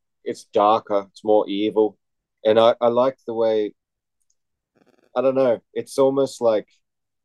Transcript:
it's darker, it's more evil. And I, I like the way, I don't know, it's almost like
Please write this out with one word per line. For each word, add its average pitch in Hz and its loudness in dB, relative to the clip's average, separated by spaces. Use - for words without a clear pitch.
it's - -10
darker, 104 0
it's - -20
more 107 2
evil. 104 -2
And 110 2
I, 117 4
I 120 2
like 123 0
the 117 -8
way, 110 -2
I 123 -2
don't 131 2
know, 127 0
it's 117 -6
almost 135 0
like 110 0